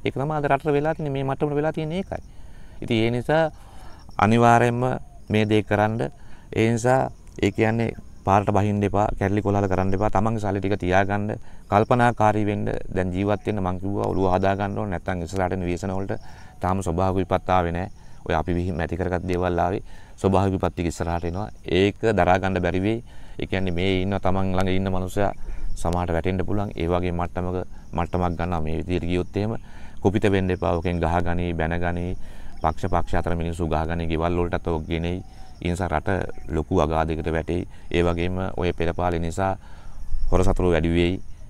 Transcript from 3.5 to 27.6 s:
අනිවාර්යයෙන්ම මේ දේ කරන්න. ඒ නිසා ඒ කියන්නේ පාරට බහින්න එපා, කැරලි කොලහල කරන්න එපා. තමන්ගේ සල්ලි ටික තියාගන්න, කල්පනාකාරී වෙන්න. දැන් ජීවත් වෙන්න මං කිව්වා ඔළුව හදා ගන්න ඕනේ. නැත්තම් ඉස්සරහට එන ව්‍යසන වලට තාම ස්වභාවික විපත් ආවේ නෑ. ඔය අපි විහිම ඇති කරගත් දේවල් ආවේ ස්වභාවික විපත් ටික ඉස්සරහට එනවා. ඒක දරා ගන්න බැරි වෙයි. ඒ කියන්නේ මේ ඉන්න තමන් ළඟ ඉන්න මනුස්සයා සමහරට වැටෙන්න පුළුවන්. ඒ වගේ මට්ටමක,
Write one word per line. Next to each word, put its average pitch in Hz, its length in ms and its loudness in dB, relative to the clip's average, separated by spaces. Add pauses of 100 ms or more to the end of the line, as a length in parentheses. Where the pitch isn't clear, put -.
අනිවාර්යයෙන්ම 117 640 6 (480)
මේ 107 160 4
දේ 107 180 4
කරන්න. 107 380 2 (540)
ඒ 110 160 4
නිසා 123 400 2 (300)
ඒ 101 100 2
කියන්නේ 113 420 0 (300)
පාරට 98 300 4
බහින්න 101 300 2
එපා, 101 240 2 (120)
කැරලි 101 220 2
කොලහල 101 260 2
කරන්න 95 260 2
එපා. 104 160 2
තමන්ගේ 110 340 2
සල්ලි 101 180 0
ටික 98 180 0
තියාගන්න, 98 580 0 (300)
කල්පනාකාරී 110 800 4
වෙන්න. 104 200 0 (220)
දැන් 92 260 0
ජීවත් 101 320 0
වෙන්න 107 180 -2
මං 90 160 -2
කිව්වා 101 280 -2
ඔළුව 92 260 2
හදා 95 220 4
ගන්න 101 220 -2
ඕනේ. 101 220 -4
නැත්තම් 90 260 -4
ඉස්සරහට 92 280 -2
එන 92 120 -2
ව්‍යසන 90 280 -2
වලට 98 260 -4 (400)
තාම 92 220 0
ස්වභාවික 92 400 0
විපත් 92 280 0
ආවේ 90 220 2
නෑ. 87 180 -4 (320)
ඔය 82 140 -2
අපි 82 180 0
විහිම 87 260 -2
ඇති 82 180 -2
කරගත් 87 280 -2
දේවල් 90 340 0
ආවේ 87 220 0 (360)
ස්වභාවික 95 360 2
විපත් 90 200 0
ටික 85 140 -2
ඉස්සරහට 85 380 -2
එනවා. 90 240 -4 (160)
ඒක 95 320 2 (160)
දරා 90 260 6
ගන්න 92 220 0
බැරි 87 200 0
වෙයි. 110 180 0 (400)
ඒ - 80 -4
කියන්නේ 92 260 0
මේ 92 280 2
ඉන්න 98 200 0
තමන් 95 320 2
ළඟ 92 160 2
ඉන්න 95 220 2
මනුස්සයා 92 400 0 (420)
සමහරට 90 400 0
වැටෙන්න 92 320 0
පුළුවන්. 101 300 0
ඒ 82 120 -2
වගේ 90 240 0
මට්ටමක, 90 460 -4 (320)